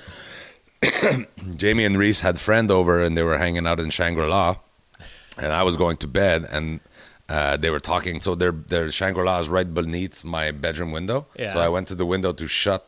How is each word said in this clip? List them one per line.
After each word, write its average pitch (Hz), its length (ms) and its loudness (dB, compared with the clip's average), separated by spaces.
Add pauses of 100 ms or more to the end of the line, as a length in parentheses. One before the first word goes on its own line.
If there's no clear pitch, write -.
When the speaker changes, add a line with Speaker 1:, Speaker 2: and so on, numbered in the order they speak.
(800)
Speaker 1:
<coughs> 143 460 0 (300)
Jamie 107 260 2
and 98 140 4
Reese 104 240 4
had 87 180 2
friend 107 320 4
over, 87 320 6
and 82 140 2
they 82 60 2
were 80 160 2
hanging 85 280 0
out 85 140 0
in 78 80 -2
Shangri-La, 85 640 0 (800)
and 76 140 -4
I 87 120 2
was 90 120 2
going 85 220 0
to 78 100 -8
bed, 85 420 2
and, 80 300 -6 (480)
uh, 73 300 0
they 80 120 0
were 76 120 0
talking. 87 400 -4
So 92 120 0
their, 90 180 2
their 80 380 -2
Shangri-La 92 500 0
is 80 100 -2
right 90 220 0
beneath 87 520 -4
my 80 280 -4
bedroom 80 400 -4
window. 101 360 -4 (100)
Speaker 2:
Yeah. 107 120 -6
Speaker 1:
So 90 100 -2
I 85 100 4
went 90 200 -2
to 95 60 -8
the 90 100 -2
window 92 280 0
to 80 140 -8
shut - 400 -2